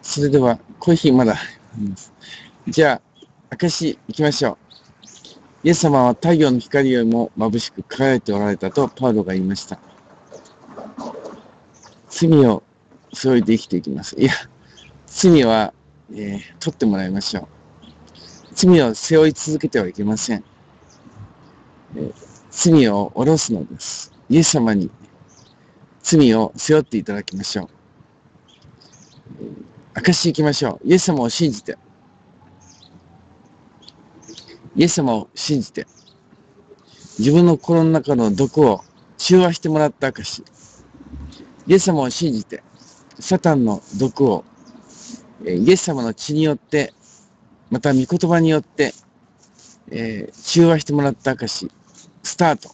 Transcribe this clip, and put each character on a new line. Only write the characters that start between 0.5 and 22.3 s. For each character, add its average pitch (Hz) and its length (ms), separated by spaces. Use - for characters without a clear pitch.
コ - 120
ー 165 40
ヒ 156 160
ー - 20
ま 127 120
だ 147 80
あ 151 40
り 104 120
ま 95 80
す。 - 160
じ 151 200
ゃ 135 160
あ、 127 80
証 165 500
行 - 80
き - 80
ま 147 80
し 139 140
ょ 110 120
う。 151 40
イ 165 40
エ - 20
ス 165 80
様 139 240
は 120 80
太 165 220
陽 151 160
の 123 80
光 139 300
よ 123 140
り 113 80
も 117 260
眩 110 220
し - 100
く - 140
輝 135 320
い 117 60
て - 100
お 101 80
ら 104 80
れ 101 80
た 95 160
と 139 160
パ 131 220
ウ 113 40
ロ 104 120
が 92 80
言 92 100
い - 20
ま 95 120
し - 80
た。 - 120
罪 - 220
を 110 180
背 131 200
負 123 80
い 104 40
で 110 140
生 - 80
き - 20
て - 80
い 87 60
き 78 80
ま 69 160
す。 - 120
い 90 60
や、 131 80
罪 165 380
は、 110 300
え 101 240
ー、 101 40
取 - 140
っ - 40
て 131 80
も 104 100
ら 95 80
い 92 80
ま 98 80
し - 180
ょ 90 40
う。 - 60
罪 180 300
を 110 120
背 - 220
負 156 120
い 143 40
続 151 260
け - 80
て 113 140
は 92 80
い - 20
け - 140
ま 220 100
せ - 220
ん。 - 80
え - 20
ー、 - 140